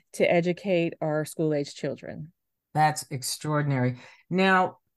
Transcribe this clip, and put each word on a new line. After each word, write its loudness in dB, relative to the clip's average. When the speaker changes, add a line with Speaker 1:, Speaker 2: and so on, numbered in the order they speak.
Speaker 1:
to 2
educate 2
our -2
school-age -2
children. -10
Speaker 2:
That's 2
extraordinary. -2
Now, 2